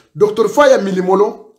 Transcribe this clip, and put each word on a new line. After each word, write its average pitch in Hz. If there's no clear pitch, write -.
Docteur 208
Faya 269
Milimolo, 190